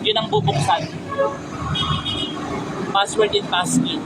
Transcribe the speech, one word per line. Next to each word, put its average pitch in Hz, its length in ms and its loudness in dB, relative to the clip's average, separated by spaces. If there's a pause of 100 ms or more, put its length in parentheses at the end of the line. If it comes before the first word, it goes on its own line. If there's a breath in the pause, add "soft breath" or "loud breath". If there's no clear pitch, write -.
yun 214 160 2
ang 214 100 -2
bubuksan. - 540 4 (2000)
Password 208 420 2
and 202 160 0
passkey. 170 560 2